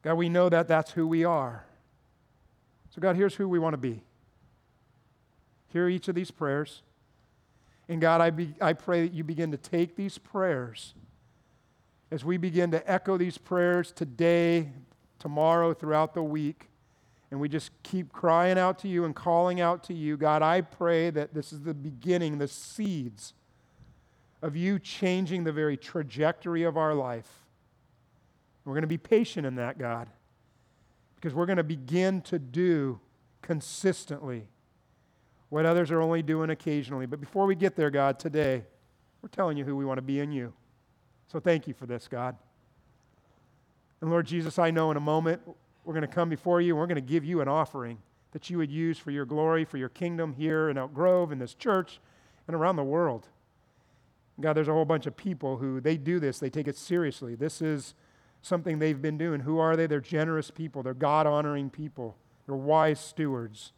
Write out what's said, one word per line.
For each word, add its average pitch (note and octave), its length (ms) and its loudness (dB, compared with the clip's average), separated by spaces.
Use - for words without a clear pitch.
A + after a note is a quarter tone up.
God, D#3+ 120 0
we E3+ 140 0
know F3+ 200 6
that E3+ 200 4
that's D#3+ 220 2
who D#3+ 160 0
we E3 180 2
are. C3 400 -2
So E3+ 100 -16
God, F3+ 160 4
here's G3 180 4
who G3 140 -2
we F3 100 2
wanna D#3+ 180 2
be. B2 260 -6
Hear F3 220 0
each F3+ 180 -2
of F3+ 80 -4
these F3 160 -4
prayers. D3 520 -4
And E3 120 -4
God, E3 200 6
I E3+ 100 6
be-, D#3 300 -4
I E3 120 4
pray E3+ 300 0
that E3+ 100 0
you D#3+ 120 -6
begin D#3+ 260 -4
to C#3+ 60 -4
take E3+ 400 -2
these G3 220 -6
prayers C3+ 760 -4
as C3+ 120 -8
we F3+ 120 0
begin F3 340 0
to E3 200 -2
echo F#3+ 260 2
these F3 200 0
prayers F3 540 2
today, E3+ 800 2
tomorrow, E3 560 2
throughout D#3 400 0
the E3+ 80 -2
week, D3+ 460 -4
and C#3 80 -6
we D3 80 -2
just D3+ 240 -6
keep F#3 300 -6
crying F3 460 4
out F3+ 200 2
to G3+ 100 -8
you F3 160 0
and D3+ 120 -4
calling F3+ 440 2
out E3+ 220 2
to F3+ 120 -8
you. D3+ 220 -2
God, D3+ 240 4
I E3 200 6
pray E3+ 500 2
that D3+ 240 -4
this D3+ 180 -8
is D3 100 -14
the D#3 120 -6
beginning, D3+ 640 -2
the C#3+ 80 0
seeds C#3+ 880 -6
of D3+ 140 -6
you F#3 240 0
changing F#3 640 -2
the D#3+ 100 -2
very D3+ 240 0
trajectory D#3+ 840 -2
of D#3+ 140 0
our D#3 180 2
life. B2 500 -6
We're C#3 100 -8
gonna D#3 120 0
be D#3+ 120 -2
patient G#3+ 480 2
in B2+ 100 -4
that, B2 220 -6
God, A#2 300 -6
because D3 180 -6
we're E3+ 120 0
gonna F3+ 180 2
begin E3 580 0
to F3+ 160 -4
do C#3 600 0
consistently C#3+ 1040 -4
what D3+ 160 0
others E3+ 260 4
are E3 100 2
only E3 220 2
doing D#3 280 0
occasionally. C#3+ 560 -4
But C#3+ 140 -10
before G3 260 0
we G3 80 4
get F3+ 200 2
there, D3+ 160 2
God, C#3 280 2
today, C#3 460 0
we're G#3+ 60 -16
telling E3 280 -2
you C#3 80 -4
who C#3 120 -4
we C#3 100 -4
wanna C3 160 -2
be C#3 180 -2
in C#3+ 100 -4
you. B2 220 -6
So D#3+ 140 -8
thank E3 260 2
you C#3+ 80 -8
for B2+ 120 -14
this, A#2+ 200 -8
God. B2+ 300 -6
And D#3+ 80 -2
Lord E3+ 160 2
Jesus, D#3+ 320 -4
I E3 120 4
know D#3+ 200 2
in D3 80 0
a - 20 -2
moment D#3+ 400 0
we're D#3+ 100 -8
gonna D#3 120 -2
come E3+ 220 0
before F3 320 2
you F3 140 2
and D3+ 60 0
we're F3 60 0
gonna D#3+ 140 -2
give C#3 240 0
you E3 160 -2
an C3+ 80 0
offering C3+ 500 -2
that - 180 -14
you F3 80 -2
would D3+ 120 -2
use D#3+ 280 -2
for - 120 -12
your C#3+ 140 -4
glory, D#3 400 2
for D3 140 -8
your C3 100 -4
kingdom E3 460 -4
here D#3 340 0
in C#3 80 -2
Elk C3+ 160 -6
Grove, F3 400 4
in C3+ 60 -6
this B2 160 -10
church, - 460 -2
and E3 80 -6
around E3+ 220 2
the C#3+ 80 -2
world. C#3 440 -2
God, D#3 140 0
there's D3+ 140 2
a D#3 40 0
whole D#3 120 4
bunch D3+ 220 0
of C3 100 -8
people C3+ 420 -4
who, C3 220 -4
they D#3+ 160 2
do D#3+ 220 -2
this, C#3 220 -2
they C3+ 100 -4
take D3+ 160 -4
it C#3+ 100 -6
seriously. C#3+ 600 -4
This D3+ 260 -4
is D3+ 320 -4
something E3+ 360 -2
they've D3+ 220 2
been D3+ 160 -2
doing. D#3 240 -2
Who D#3 180 -2
are D#3+ 180 4
they? E3 100 2
They're D3 140 0
generous D#3 500 -2
people. D3 320 -10
They're B2+ 100 -4
God-honoring D3 800 2
people. B2+ 480 -10
They're C#3 100 -6
wise D#3 420 4
stewards. A#2+ 800 -6